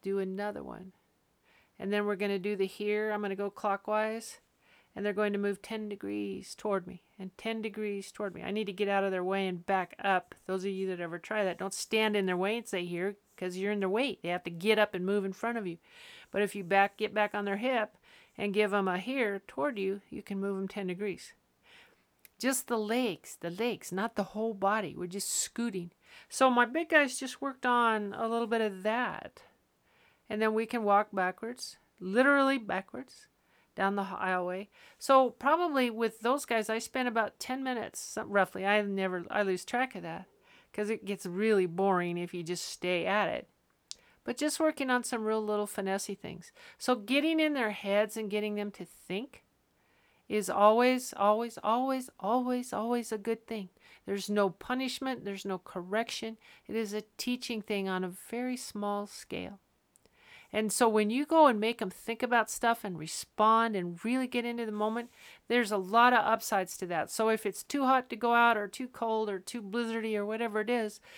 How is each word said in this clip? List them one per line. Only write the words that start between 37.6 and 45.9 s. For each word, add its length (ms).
minutes, 380
some, 300
roughly. 340
I 160
never, 500
I 120
lose 240
track 280
of 80
that 240
'cause 160
it 160
gets 220
really 400
boring 500
if 160
you 100
just 220
stay 400
at 240
it. 220
But 120
just 240
working 280
on 140
some 220
real 200
little 220
finessey 500